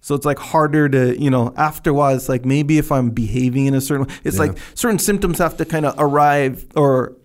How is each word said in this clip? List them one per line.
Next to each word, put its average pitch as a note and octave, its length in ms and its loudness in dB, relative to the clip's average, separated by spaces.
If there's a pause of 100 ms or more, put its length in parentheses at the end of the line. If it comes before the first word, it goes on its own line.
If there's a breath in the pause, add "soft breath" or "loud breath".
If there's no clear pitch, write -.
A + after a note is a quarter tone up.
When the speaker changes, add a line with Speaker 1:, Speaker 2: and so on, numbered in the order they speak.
Speaker 1:
So - 140 -4
it's, C#3 100 -4
like, C#3+ 140 0
harder D3+ 520 2
to, B2+ 300 2
you C#3+ 100 2
know, B2 260 0
after D3+ 340 -2
a C#3+ 40 2
while, C#3 200 2
it's C3 140 -6
like, B2+ 160 -2
maybe D3 340 2
if D3+ 140 0
I'm B2+ 180 0
behaving B2 560 0
in C#3 80 2
a C3+ 60 2
certain C3+ 260 -2
way, - 160 -12
it's D3 140 -4
Speaker 2:
Yeah. G2 60 0
Speaker 1:
like F#2 160 -2 (160 loud breath)
certain A3 260 0
symptoms F3+ 380 -2
have E3 180 0
to E3 80 -2
kinda D3+ 340 -2
arrive C#3+ 680 2 (120)
or C3+ 380 2 (100)